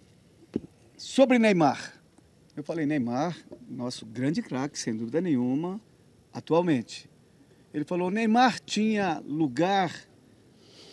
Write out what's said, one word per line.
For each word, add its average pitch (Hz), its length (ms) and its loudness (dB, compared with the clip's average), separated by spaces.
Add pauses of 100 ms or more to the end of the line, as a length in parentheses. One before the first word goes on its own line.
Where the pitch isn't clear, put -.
(960)
sobre 254 420 4
Neymar. 180 540 2 (600)
Eu 151 80 -12
falei, 160 220 -4
"Neymar, 139 520 -2 (320)
nosso 123 360 -8
grande 131 360 -2
craque, 139 360 -6
sem 117 180 -4
dúvida 117 260 -4
nenhuma, 156 580 0 (540)
atualmente." 151 760 0 (640)
Ele 151 120 -4
falou, 180 260 -2
"Neymar 226 480 4
tinha 208 640 0
lugar 160 680 0 (1000)